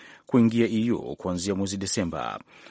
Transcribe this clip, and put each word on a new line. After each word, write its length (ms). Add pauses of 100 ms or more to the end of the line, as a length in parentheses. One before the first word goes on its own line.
(260)
kuingia 440
E 200
U 260
kuanzia 380
mwezi 220
Desemba. 640 (300)